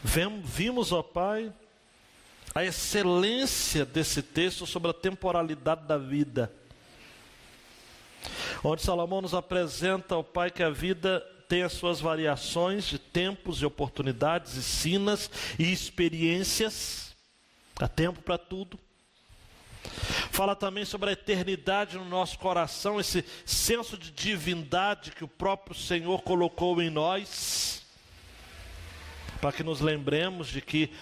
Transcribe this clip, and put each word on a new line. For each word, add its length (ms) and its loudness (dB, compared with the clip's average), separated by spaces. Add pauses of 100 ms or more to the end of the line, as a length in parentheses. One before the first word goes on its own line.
Vem-, 380 2
vimos, 500 0
ó 120 4
Pai, 480 -2 (1000)
a 100 2
excelência 1200 2
desse 360 0
texto 440 -2
sobre 260 -2
a 20 0
temporalidade 920 0
da 120 2
vida. 540 0 (2000)
Onde 180 2
Salomão 400 2
nos 120 -2
apresenta, 840 0
ó 80 0
Pai, 260 0
que 140 -2
a 60 4
vida 500 0 (300)
tem 140 4
as 100 0
suas 260 -2
variações 840 0
de 120 -4
tempos 640 -2
e 40 2
oportunidades 880 0
e 80 -6
sinas 680 2 (300)
e 120 4
experiências. 1400 0 (640)
Há 100 0
tempo 340 0
pra 160 -2
tudo. 420 -10 (1500)
Fala 240 4
também 300 -2
sobre 240 -2
a 40 2
eternidade 840 0
no 80 -8
nosso 340 0
coração, 600 0
esse 240 0 (220)
senso 520 0
de 140 -14
divindade 1000 0
que 120 -12
o 40 -10
próprio 480 -2
Senhor 480 0
colocou 580 2
em 80 2
nós, 960 0 (1500)
pra 120 0
que 100 -6
nos 180 -2
lembremos 680 0
de 120 -6
que 320 0 (100)